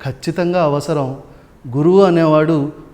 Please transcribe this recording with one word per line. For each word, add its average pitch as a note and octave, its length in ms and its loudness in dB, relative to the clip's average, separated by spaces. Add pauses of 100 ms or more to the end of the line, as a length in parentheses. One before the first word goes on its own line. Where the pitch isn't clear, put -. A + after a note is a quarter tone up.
ఖచ్చితంగా E3+ 580 -4
అవసరం. C#3+ 540 -4 (580)
గురువు F3 260 4
అనేవాడు D#3 720 2 (220)